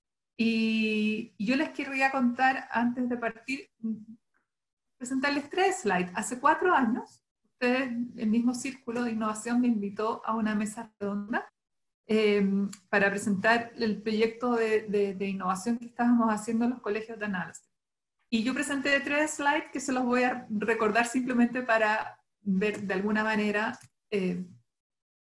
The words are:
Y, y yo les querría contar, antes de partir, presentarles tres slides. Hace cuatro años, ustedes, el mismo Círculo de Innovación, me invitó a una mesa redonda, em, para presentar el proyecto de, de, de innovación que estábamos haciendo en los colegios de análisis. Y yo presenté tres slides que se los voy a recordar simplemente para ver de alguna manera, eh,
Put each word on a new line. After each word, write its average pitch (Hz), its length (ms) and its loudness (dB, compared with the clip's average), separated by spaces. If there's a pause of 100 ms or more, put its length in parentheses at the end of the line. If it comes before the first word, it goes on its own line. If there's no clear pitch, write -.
(380)
Y, 220 1000 2
y 202 80 -4
yo 254 100 2
les 302 140 0
querría 269 420 -2
contar, 262 600 2
antes 240 360 0
de 240 80 -2
partir, 233 540 -6 (1300)
presentarles 269 520 -2
tres 370 320 2
slides. 180 340 0
Hace 240 240 -4
cuatro 311 340 4
años, 262 500 0 (300)
ustedes, 254 380 0 (260)
el 220 120 -2
mismo 240 240 2
Círculo 247 500 -6
de 226 80 -2
Innovación, 220 500 -2
me 247 60 2
invitó 214 580 -2
a 226 100 -2
una 214 200 0
mesa 214 440 -4
redonda, 202 500 -4 (580)
em, 202 600 2 (200)
para 208 200 4
presentar 220 680 0
el 214 240 -2
proyecto 220 540 0
de, 220 280 2
de, 202 320 0
de 196 120 -4
innovación 190 520 -2
que - 60 -14
estábamos 240 460 2
haciendo 226 340 0
en 247 60 2
los 254 100 -8
colegios 220 360 -6
de 208 80 -8
análisis. 190 420 -6 (600)
Y 220 140 2
yo 254 100 0
presenté 277 460 0
tres 294 360 0
slides 302 360 0
que 285 80 -6
se 269 140 -4
los 254 100 0
voy 247 200 2
a 247 260 -2
recordar 220 580 0
simplemente 247 560 2
para 220 560 0 (220)
ver 202 400 0
de 190 120 -4
alguna 214 300 0
manera, 214 560 0 (320)
eh, 185 340 -2 (800)